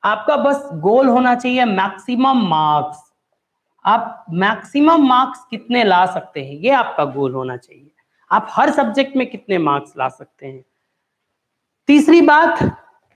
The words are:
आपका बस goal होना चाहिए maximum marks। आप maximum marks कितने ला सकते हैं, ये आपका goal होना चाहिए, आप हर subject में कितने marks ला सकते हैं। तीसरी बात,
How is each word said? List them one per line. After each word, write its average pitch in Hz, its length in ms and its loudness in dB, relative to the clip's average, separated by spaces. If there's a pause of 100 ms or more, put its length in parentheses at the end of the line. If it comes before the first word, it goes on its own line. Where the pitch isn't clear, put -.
आपका 220 340 -2
बस 277 360 -2
goal 208 340 2
होना 247 280 2
चाहिए 254 300 -2
maximum 233 840 -2
marks। 160 560 -2 (840)
आप - 440 -2
maximum 277 800 0
marks 254 440 0
कितने 240 320 -4
ला 185 220 2
सकते 160 400 -10
हैं, 139 80 -16
ये 160 160 -4
आपका 240 360 0
goal 135 280 -4
होना 127 240 -8
चाहिए, - 340 -20 (400)
आप 202 200 0
हर 269 180 0
subject 262 460 -2
में 254 140 -2
कितने 202 280 -6
marks 143 400 -4
ला 131 120 -4
सकते - 380 -20
हैं। 131 160 -20 (1200)
तीसरी 302 340 6
बात, 320 560 2 (380)